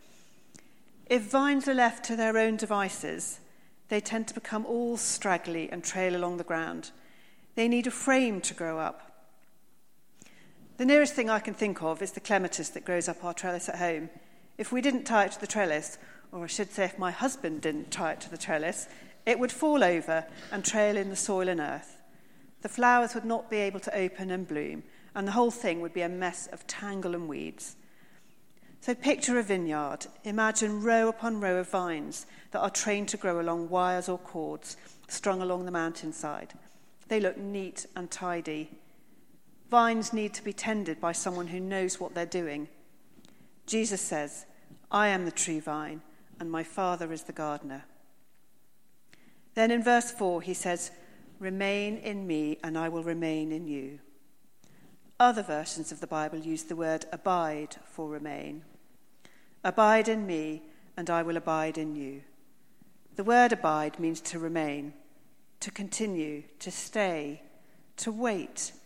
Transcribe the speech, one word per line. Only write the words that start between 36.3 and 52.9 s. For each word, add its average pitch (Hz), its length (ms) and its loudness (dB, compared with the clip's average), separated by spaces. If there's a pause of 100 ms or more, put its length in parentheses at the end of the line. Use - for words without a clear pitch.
They 220 120 2
look 196 180 2
neat 202 480 -6 (100)
and 180 160 -8
tidy. 160 680 -6 (920)
Vines 226 440 6
need 214 200 0
to - 100 -10
be 202 100 -4
tended 202 460 -2
by 170 120 0
someone 175 360 -2
who 180 120 -6
knows 185 400 -2
what - 160 -6
they're 170 100 -2
doing. 156 440 -4 (960)
Jesus 220 360 0
says, 147 440 -4 (440)
"I 208 180 6
am 185 180 2
the 165 60 -2
true 160 280 -2
vine, 156 420 -6 (380)
and 170 100 -6
my 165 140 -2
Father 175 480 -2
is 160 120 -8
the 160 100 -14
gardener." 147 500 -6 (1700)
Then 226 160 6
in 233 120 2
verse 240 280 6
four, 175 300 0
he 180 120 -4
says, 175 380 -4 (480)
"Remain 202 580 -2
in 202 300 -6
me, 151 360 0
and 160 140 -4
I 165 100 0
will 165 160 -4